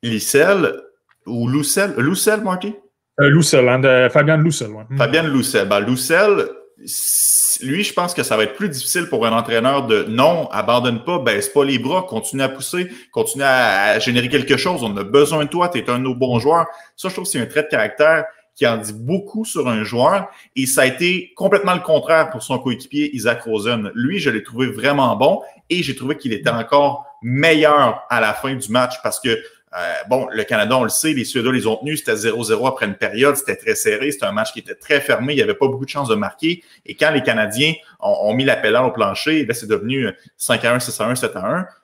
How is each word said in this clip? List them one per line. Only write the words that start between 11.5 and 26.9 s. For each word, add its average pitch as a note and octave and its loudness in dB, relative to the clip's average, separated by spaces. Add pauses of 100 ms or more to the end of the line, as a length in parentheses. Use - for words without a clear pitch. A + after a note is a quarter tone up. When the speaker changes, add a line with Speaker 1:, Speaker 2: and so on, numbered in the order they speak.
Speaker 1:
les C#3 0
bras, D3+ -2
continue - -6
à C3+ 0
pousser, F3+ -8 (220)
continue C3+ -2
à, A#2+ 4
à G#2+ 2
générer A#2+ 0
quelque C3 2
chose. F3 -2
On G#2 -4
a G2+ -4
besoin C#3+ 2
de C#3+ -6
toi, F3 0
t'es B2+ -4
un B2 0
de C3 -4
nos C3 -2
bons B2 0
joueurs. » D#3+ 2 (300)
Ça, - -6
je F#3 -10
trouve F#3+ -8
que F#3 -8
c'est B2+ -4
un A2+ -2
trait D3 -2
de D3+ -4
caractère D3+ 2 (320)
qui B2+ 2
en A#2 0
dit G#2+ -10
beaucoup F#3+ -6
sur D#3 -4
un A2 -2
joueur. D3 2 (260)
Et C3 0
ça - 0
a C3 6
été F3 -2
complètement F#3+ 2
le F3 -2
contraire D#3+ 2
pour A#2+ -10
son B2+ -4
coéquipier, D3 -4
Isaac A#2 -2
Rosen. A2 -4
Lui, C#3 -2
je D3+ -2
l'ai A2 -4
trouvé B2 -4
vraiment A#2+ 0
bon D3+ 2 (280)
et E3+ -2
j'ai C3+ -4
trouvé C3+ -6
qu'il B2 -6
était G#2+ -2
encore C3+ 0 (160)